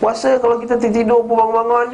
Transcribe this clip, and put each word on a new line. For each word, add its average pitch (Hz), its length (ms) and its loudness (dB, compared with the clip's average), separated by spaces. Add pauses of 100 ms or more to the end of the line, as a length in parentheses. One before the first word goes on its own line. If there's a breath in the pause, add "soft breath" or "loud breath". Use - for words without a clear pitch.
Puasa 233 420 0
kalau 233 160 2
kita 240 220 -4
tertidur 233 420 2
pun 226 160 0
bangun-bangun 233 560 0